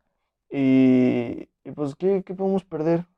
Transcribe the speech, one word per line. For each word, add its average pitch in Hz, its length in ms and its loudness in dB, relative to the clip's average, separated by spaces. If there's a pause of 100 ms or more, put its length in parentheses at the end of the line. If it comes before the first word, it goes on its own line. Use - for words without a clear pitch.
(500)
Y, 127 960 2 (160)
y 135 100 -16
pues, 147 200 -8
¿qué, 190 300 -2
qué 190 100 -14
podemos 190 300 -2
perder 165 400 -2 (140)